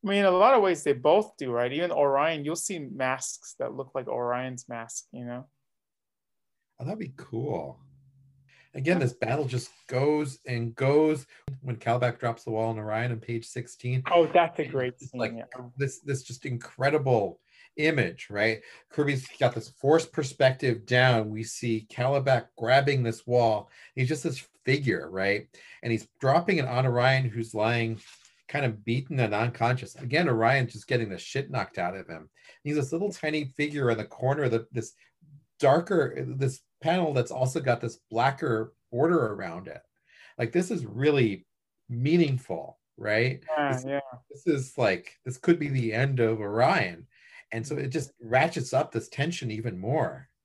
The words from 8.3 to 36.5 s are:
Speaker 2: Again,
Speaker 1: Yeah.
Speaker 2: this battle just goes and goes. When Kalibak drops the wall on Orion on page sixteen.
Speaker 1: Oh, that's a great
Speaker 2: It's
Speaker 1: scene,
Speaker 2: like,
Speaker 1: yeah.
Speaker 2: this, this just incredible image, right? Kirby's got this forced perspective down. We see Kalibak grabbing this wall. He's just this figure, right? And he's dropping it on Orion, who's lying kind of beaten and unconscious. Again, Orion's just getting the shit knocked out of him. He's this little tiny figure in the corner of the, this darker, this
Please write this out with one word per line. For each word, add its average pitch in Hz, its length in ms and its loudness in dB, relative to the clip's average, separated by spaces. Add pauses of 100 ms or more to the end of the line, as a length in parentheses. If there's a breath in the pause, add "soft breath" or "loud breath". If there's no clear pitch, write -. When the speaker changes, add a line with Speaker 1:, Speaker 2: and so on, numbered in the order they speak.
Speaker 2:
Again, 165 240 2
Speaker 1:
Yeah. 139 60 2
Speaker 2:
this 123 80 0
battle 135 320 -2
just 123 260 -6 (160)
goes 143 580 0
and 117 300 -4
goes. 147 500 4 (360 soft breath)
When 127 160 -6
Kalibak 120 420 0
drops 117 240 -4
the 120 80 -6
wall 113 180 0
on 110 100 -4
Orion 110 320 -2
on 110 80 -4
page 117 280 -8
sixteen. 123 640 -6
Speaker 1:
Oh, 170 160 6
that's 170 320 2
a 180 60 0
great 127 360 -2
Speaker 2:
It's 135 100 -16
Speaker 1:
scene, 127 80 -10
Speaker 2:
like, 113 140 -2
Speaker 1:
yeah. 113 120 -12 (320)
Speaker 2:
this, 135 240 -4
this 135 220 -6
just - 220 -16
incredible 127 960 0 (380 soft breath)
image, 139 520 0
right? 107 320 0 (280 loud breath)
Kirby's 143 360 0 (140)
got 127 160 4
this - 140 -10
forced 160 420 2
perspective 131 760 0
down. 123 440 4
We 107 140 -6
see 110 480 -4
Kalibak 131 560 0 (100)
grabbing 131 460 4
this 113 240 -4
wall. 117 420 2 (260 loud breath)
He's 127 140 0
just - 140 -4
this 143 220 -4 (200)
figure, 113 440 0
right? 95 380 -2 (360 loud breath)
And 120 80 -2
he's 110 160 -2 (120)
dropping 175 380 2
it 139 80 0
on 123 200 0
Orion, 127 440 4
who's 113 240 -6
lying 113 480 0 (480 soft breath)
kind 147 160 -2
of 107 180 -4
beaten 131 380 -2
and 104 120 0
unconscious. 120 600 -2
Again, 143 320 0
Orion's 120 460 2
just - 140 -16
getting 120 200 0
the 95 100 -8
shit 135 320 -6
knocked 110 280 -6
out 90 180 -4
of 95 140 -14
him. 80 200 -14 (340 soft breath)
He's 147 120 -4
this 135 160 -2
little 190 200 -2
tiny 151 340 -4
figure 147 460 -2
in 113 60 2
the 110 80 -6
corner 143 380 -2
of 120 80 2
the, 113 220 -2
this - 200 -8 (640 soft breath)
darker, 143 680 2
this 131 320 -4 (220)